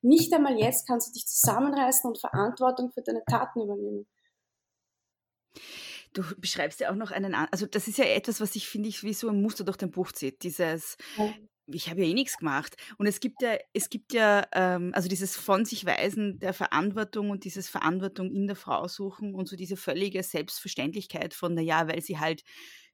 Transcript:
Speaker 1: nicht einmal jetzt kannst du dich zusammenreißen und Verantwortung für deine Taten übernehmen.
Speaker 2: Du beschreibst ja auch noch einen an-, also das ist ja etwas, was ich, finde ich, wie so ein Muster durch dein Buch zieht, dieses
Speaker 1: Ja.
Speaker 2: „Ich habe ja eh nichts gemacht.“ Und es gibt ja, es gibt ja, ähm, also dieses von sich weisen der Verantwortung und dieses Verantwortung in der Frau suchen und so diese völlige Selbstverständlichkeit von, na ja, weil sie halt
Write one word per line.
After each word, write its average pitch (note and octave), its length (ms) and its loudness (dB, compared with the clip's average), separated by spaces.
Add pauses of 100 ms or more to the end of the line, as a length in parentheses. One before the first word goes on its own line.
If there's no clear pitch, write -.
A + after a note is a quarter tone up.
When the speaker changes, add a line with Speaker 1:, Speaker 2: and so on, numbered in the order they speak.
Speaker 1:
nicht D#4+ 320 8
einmal C#4 260 4
jetzt A#3+ 280 4
kannst A#3+ 220 0
du - 40 -16
dich - 140 -8
zusammenreißen C4 840 4
und A3+ 100 -4
Verantwortung B3 720 0
für B3 100 -8
deine A3+ 240 -4
Taten A#3+ 360 0
übernehmen. G#3 440 -4 (2000)
Speaker 2:
Du F#3+ 100 -2 (140)
beschreibst D#3+ 420 -2
ja - 120 0
auch G3 40 -2
noch G#3+ 160 -6
einen G3 240 -2
an-, C3 160 0
also F#3+ 140 -2
das - 220 -2
ist G#3 100 -4
ja C4+ 80 6
etwas, A3 360 2
was G#3 140 -2
ich, G3 120 -6
finde G#3 220 -4
ich, - 140 -10
wie G#3+ 100 -4
so A3+ 160 -4
ein G3+ 120 2
Muster G#3 220 0
durch F#3+ 140 -2
dein F3+ 140 -4
Buch F3+ 200 -4
zieht, - 320 -8
dieses E3 540 -2 (180)
Speaker 1:
Ja. G#3+ 200 0 (320)
Speaker 2:
„Ich D#3+ 220 -8
habe F3 120 -2
ja E3+ 60 4
eh E3+ 60 4
nichts C4 240 0
gemacht.“ D3+ 380 -2 (220)
Und G3+ 100 2
es G3 120 0
gibt - 220 -4
ja, A3+ 160 2 (160)
es - 160 -2
gibt - 240 -8
ja, G#3 400 6
ähm, F3+ 400 2
also F3+ 160 2
dieses F#3+ 280 -2
von G#3 280 4
sich G3+ 200 -8
weisen G3 540 0
der F#3+ 140 -2
Verantwortung G#3 800 0
und G3 140 -6
dieses F#3+ 240 -8
Verantwortung F#3 640 -2
in G3 160 0
der G3 80 -4
Frau - 320 -2
suchen G3 480 -8
und F#3+ 120 -4
so F#3+ 80 -12
diese F#3 220 -6
völlige F#3 460 -2
Selbstverständlichkeit E3+ 1080 -6
von, F3 220 -2
na E3 60 0
ja, D#3+ 260 2
weil D#3+ 140 -2
sie D#3+ 180 -6
halt D#3+ 240 -2 (500)